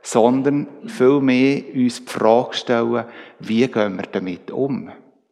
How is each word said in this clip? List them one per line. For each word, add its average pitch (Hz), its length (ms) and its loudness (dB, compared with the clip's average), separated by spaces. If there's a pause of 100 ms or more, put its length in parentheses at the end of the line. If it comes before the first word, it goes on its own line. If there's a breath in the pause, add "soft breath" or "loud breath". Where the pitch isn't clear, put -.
sondern 131 640 2 (200)
vielmehr 135 760 2 (120)
uns 123 280 0
die - 80 -16
Frage 117 420 2
stellen, 117 520 -2 (340 loud breath)
wie 113 280 0
gehen 104 300 -2
wir 95 100 -8
damit 90 440 -8
um 135 400 -6 (400)